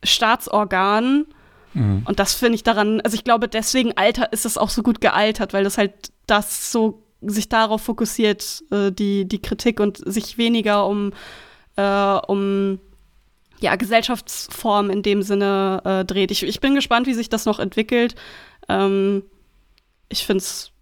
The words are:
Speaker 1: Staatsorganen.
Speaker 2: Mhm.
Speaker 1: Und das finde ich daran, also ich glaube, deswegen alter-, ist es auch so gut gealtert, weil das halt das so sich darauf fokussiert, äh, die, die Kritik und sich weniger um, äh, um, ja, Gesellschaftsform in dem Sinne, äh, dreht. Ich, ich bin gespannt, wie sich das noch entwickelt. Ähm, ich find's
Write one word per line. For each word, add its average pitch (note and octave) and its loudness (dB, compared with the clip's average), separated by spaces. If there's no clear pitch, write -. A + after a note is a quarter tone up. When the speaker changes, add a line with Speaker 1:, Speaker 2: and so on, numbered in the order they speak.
Speaker 1:
Staatsorganen. A3 2
Speaker 2:
Mhm. G#2 2
Speaker 1:
Und G3 -2
das G3 2
finde A#3 2
ich G#3 -4
daran, G#3+ 2
also A3 0
ich G#3+ -4
glaube, A#3 2
deswegen A3+ 0
alter-, A#3 0
ist - -4
es A3+ -4
auch G#3+ 0
so A3+ -2
gut A#3 2
gealtert, G#3+ 2
weil G3 2
das G3 -2
halt - -2
das - 0
so A3 0
sich G#3 -4
darauf A3 2
fokussiert, - -2
äh, G3+ 2
die, G3+ 0
die G3+ -6
Kritik - -2
und G#3 0
sich - -6
weniger A3 2
um, G3+ -2
äh, G3 0
um, G3 0
ja, - 2
Gesellschaftsform G#3+ 0
in G3+ -2
dem G3+ 2
Sinne, G3 0
äh, F#3+ 0
dreht. F#3+ 0
Ich, - -2
ich - -4
bin C#4 2
gespannt, B3+ 2
wie C4+ 0
sich A3+ -4
das A3+ -2
noch - 0
entwickelt. A#3 0
Ähm, G3 2
ich - -6
find's - -4